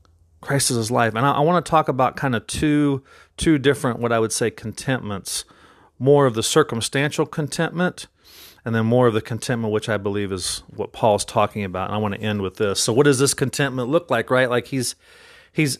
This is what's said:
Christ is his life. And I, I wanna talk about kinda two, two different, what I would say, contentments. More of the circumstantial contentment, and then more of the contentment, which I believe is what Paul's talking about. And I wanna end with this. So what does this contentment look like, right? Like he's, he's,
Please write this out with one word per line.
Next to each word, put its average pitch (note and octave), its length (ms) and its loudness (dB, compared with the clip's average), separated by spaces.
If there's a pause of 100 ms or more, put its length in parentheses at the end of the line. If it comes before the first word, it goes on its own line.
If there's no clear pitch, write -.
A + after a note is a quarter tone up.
(400)
Christ - 300 -2
is B2+ 60 -2
his A2 140 -2
life. A#2 240 2
And A#2 120 0
I, C#3+ 60 2
I - 80 0
wanna E3+ 200 2
talk D#3 280 0
about B2+ 300 0
kinda B2+ 220 -2
two, D3 640 0 (340)
two D#3+ 220 2
different, C3 400 0
what A#2 140 0
I A#2 60 4
would A2 140 0
say, A#2 180 0
contentments. G#2 920 -6 (540)
More C#3 280 6
of A#2+ 80 2
the A2 80 -2
circumstantial C#3+ 840 0
contentment, E3 800 -4 (580)
and A2+ 100 -4
then A2 120 2
more B2 200 6
of A2+ 80 4
the A2 60 0
contentment, A2+ 520 -4
which G#2+ 160 -2
I G#2+ 80 0
believe G2+ 360 -4
is F2+ 360 -6
what G#2+ 240 -10
Paul's G#2 320 2
talking G#2 400 -2
about. F#2 240 -6
And G2 60 -6
I G#2 40 -2
wanna G#2 180 -2
end G#2 260 -4
with F#2 140 -6
this. G2 240 -2
So - 120 0
what B2+ 120 4
does C#3+ 140 4
this C3+ 160 2
contentment C3 540 -4
look E3 220 0
like, A2+ 200 0
right? B2+ 200 4
Like A#2+ 180 -2
he's, B2+ 280 -4 (560)
he's, C#3+ 280 0